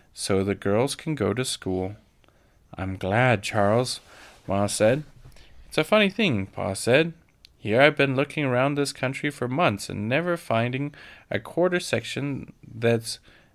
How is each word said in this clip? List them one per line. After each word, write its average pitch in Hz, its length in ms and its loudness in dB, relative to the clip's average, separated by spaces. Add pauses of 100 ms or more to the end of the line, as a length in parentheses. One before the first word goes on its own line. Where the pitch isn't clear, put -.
(140)
so 98 300 0
the 98 120 0
girls 110 400 0
can 156 200 -6
go 101 180 0
to 123 120 -2
school." 92 500 -4 (800)
"I'm 95 220 -6
glad, 107 460 2
Charles," 110 560 0 (480)
Ma 101 180 0
said. 113 380 2 (640)
"It's - 100 -4
a 156 60 2
funny 214 260 4
thing," 135 380 0
Pa 95 260 -4
said. 151 400 2 (460)
"Here 110 200 2
I've 147 160 6
been 139 200 2
looking 147 280 -2
around 135 320 2
this 143 160 -2
country 135 380 -4
for 131 180 -4
months 127 420 0
and 101 200 -4
never 170 260 0
finding 127 600 -2 (340)
a 104 100 -2
quarter 180 400 0
section 135 760 -6 (140)
that's 113 520 -2 (360)